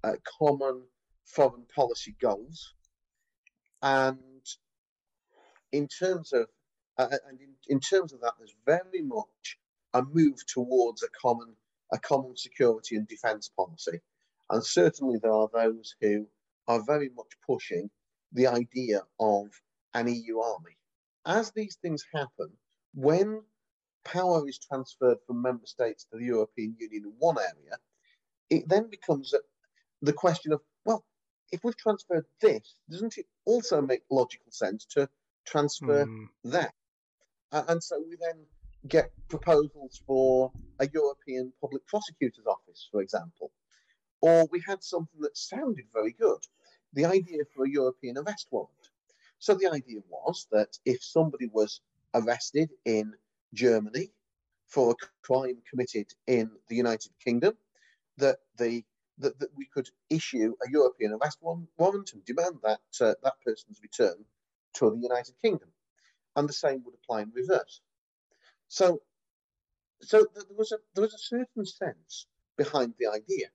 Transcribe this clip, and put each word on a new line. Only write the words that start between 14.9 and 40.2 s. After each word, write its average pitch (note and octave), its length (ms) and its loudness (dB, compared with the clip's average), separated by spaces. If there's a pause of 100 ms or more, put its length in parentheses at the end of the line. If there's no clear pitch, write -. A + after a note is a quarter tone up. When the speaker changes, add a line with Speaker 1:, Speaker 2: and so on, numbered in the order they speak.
Speaker 1:
there A2+ 120 2
are A2 200 2
those A2+ 480 0
who G#2 260 0 (400)
are A#2 160 0
very C#3+ 260 -2
much B2 220 -20 (140)
pushing G#2 440 -6 (420)
the B2+ 160 4
idea A#2+ 540 0 (180)
of G#2 280 2 (460)
an A#2 140 -2
E A#2+ 200 -2
U A2+ 140 -2
army. F#2+ 360 -6 (480)
As G#3+ 260 0
these G#3+ 300 -8
things D#3+ 220 -6 (100)
happen, B2+ 360 -8 (440)
when F#3 480 2 (640)
power F3 440 0
is C3 120 -12
transferred B2+ 680 0
from A#2+ 160 -6
member B2 240 -4
states - 460 -6
to A2 60 -16
the A#2+ 80 -8
European A2+ 540 -2
Union G#2+ 260 -12
in G#2 120 -14
one D#3 220 0
area, E2 380 -8 (720)
it D#3 200 2
then G#3+ 200 2
becomes C#3+ 440 -4
a, C3+ 60 2 (640)
the D3 120 2
question D#3+ 400 0
of, D3 80 -2 (240)
well, A3 200 -2 (460)
if F3 120 -8
we've A#3 140 -2
transferred F#3+ 480 -2 (160)
this, D3+ 340 4 (140)
doesn't G3 280 -8
it - 80 -12 (200)
also G#3 360 2
make C3 200 0 (100)
logical - 400 0
sense G#2 340 -6
to C#3 240 0 (360)
transfer C#3+ 600 0
Speaker 2:
Hmm. A2 200 -12 (200)
Speaker 1:
that? C#3 280 -2 (800)
Uh, D3 180 -2
and E3+ 140 0
so D#3 160 -6
we E3 200 -12
then E3 260 -8 (420)
get D#3 240 4 (180)
proposals D3 760 0
for C3 460 4 (280)